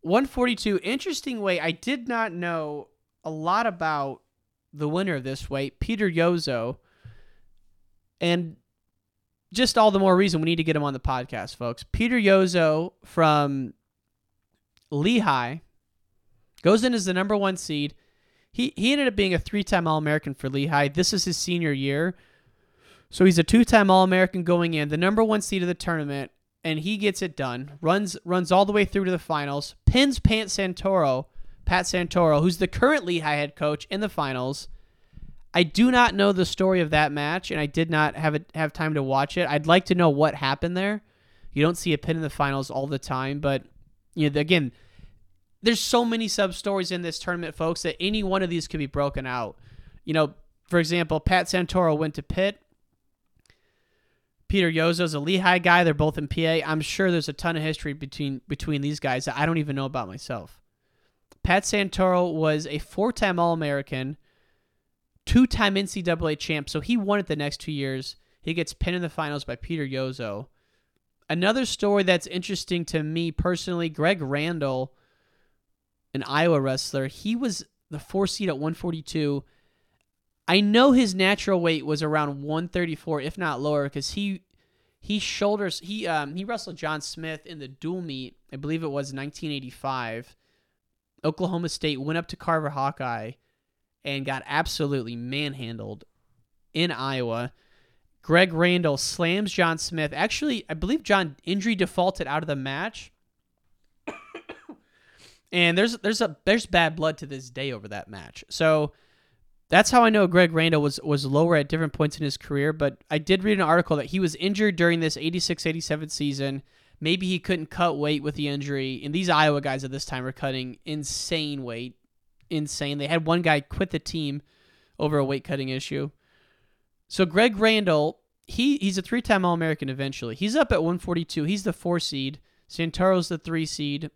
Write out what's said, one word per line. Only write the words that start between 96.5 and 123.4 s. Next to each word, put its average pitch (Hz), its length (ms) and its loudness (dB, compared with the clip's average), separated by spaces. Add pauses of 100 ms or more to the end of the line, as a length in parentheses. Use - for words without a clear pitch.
in 170 160 0
Iowa. 123 640 -4 (640)
Greg 175 320 4
Randall 170 460 2
slams 180 520 -2
John 165 280 2
Smith. 156 360 -4
Actually, 226 540 -2
I 156 60 -6
believe 202 280 -2
John 185 400 0
injury 196 320 -2
defaulted 180 540 -2
out 151 140 -2
of 160 40 -8
the 151 80 -2
match. 139 560 -8 (960)
<coughs> - 60 -12 (1400)
And 170 260 4
there's, 233 200 2
there's 214 220 -2
a, 175 240 -2
there's 220 220 2
bad 160 300 2
blood 156 220 -2
to 147 80 -14
this 131 220 -12
day 131 220 -6
over 107 160 -10
that 101 220 -12
match. 95 420 -16
So 156 420 2 (760)
that's 185 240 6
how 247 100 8
I 226 80 8
know 208 160 6
Greg 175 260 6
Randall 160 300 4
was, 143 220 0
was 143 200 0
lower 156 300 4
at 143 140 2
different 160 240 -2
points 151 260 -2
in 156 60 -4
his 139 120 -4
career. 143 360 -2
But 151 360 -4
I 151 100 -2
did 185 260 0
read 208 140 2
an 185 60 2
article 165 340 4
that 135 80 -4
he 165 120 -4
was 175 160 0
injured 202 400 0
during 170 240 4
this 160 180 -2
eighty-six 165 480 -4
eighty-seven 156 440 -4
season. 139 560 -4 (360)
Maybe 180 280 0
he 180 100 0
couldn't 165 320 -4
cut 170 260 0
weight 147 280 -2
with 147 100 -4
the 147 140 -4
injury. 139 560 -6
And 147 100 -6
these 180 140 0
Iowa 151 320 4
guys 135 240 -4
at 131 80 -8
this 139 120 -8
time 127 220 -8
are 131 60 -8
cutting 131 520 -6
insane 151 800 -6
weight. 120 320 -10 (560)
Insane. 147 480 -4
They 143 80 -4
had 160 180 0
one 170 180 2